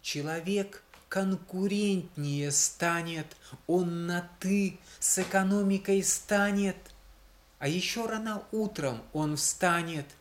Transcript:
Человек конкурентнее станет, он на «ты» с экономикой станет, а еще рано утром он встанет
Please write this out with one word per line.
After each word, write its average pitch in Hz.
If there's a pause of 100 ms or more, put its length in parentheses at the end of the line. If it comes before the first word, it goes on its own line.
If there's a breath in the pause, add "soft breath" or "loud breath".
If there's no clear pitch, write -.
Человек 165 (260)
конкурентнее 185
станет, 165 (400 loud breath)
он 170
на 175 (120)
«ты» 196 (200 loud breath)
с -
экономикой 196
станет, 202 (840)
а 143
еще 185
рано 220
утром 185 (100)
он 151
встанет 165 (140)